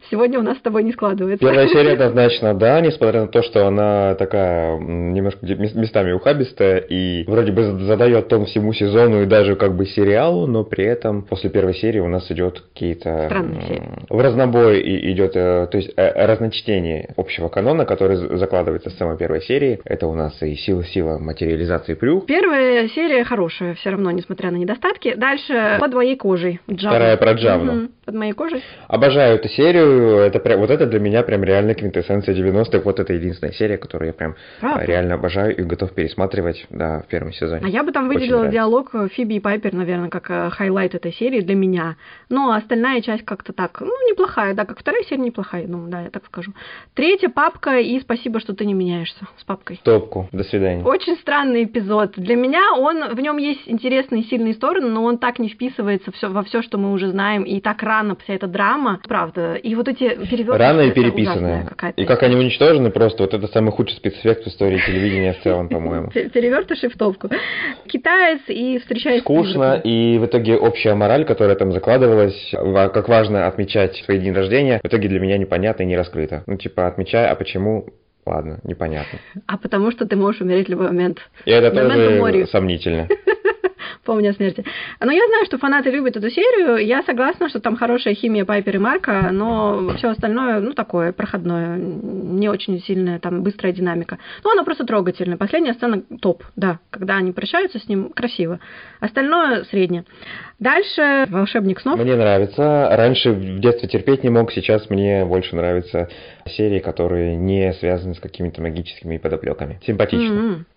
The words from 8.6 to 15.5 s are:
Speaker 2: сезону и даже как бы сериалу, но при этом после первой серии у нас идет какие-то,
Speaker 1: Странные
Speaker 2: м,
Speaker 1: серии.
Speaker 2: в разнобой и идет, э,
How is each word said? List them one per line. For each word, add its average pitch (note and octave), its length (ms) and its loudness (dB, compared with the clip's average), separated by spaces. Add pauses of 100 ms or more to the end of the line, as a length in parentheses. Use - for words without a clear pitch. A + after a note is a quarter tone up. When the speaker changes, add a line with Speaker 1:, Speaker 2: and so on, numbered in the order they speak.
Speaker 2:
сезону G#2+ 500 4
и G2 40 2
даже G2+ 300 4
как G2 200 0
бы F#2+ 100 0
сериалу, C3+ 600 2
но A2 160 0
при F#2+ 200 -2
этом A2 380 -2
после - 260 -6
первой F#2 260 2
серии A2 260 0
у F2 80 -2
нас F2+ 220 -4
идет F2+ 300 -4 (140)
какие-то, E2 520 -4
Speaker 1:
Странные F3+ 340 -4
Speaker 2:
м, - 80 -10
Speaker 1:
серии. - 200 -8 (220)
Speaker 2:
в - 100 0
разнобой A#2+ 600 4
и F#2+ 320 -2
идет, F#2+ 240 2
э, F2+ 340 2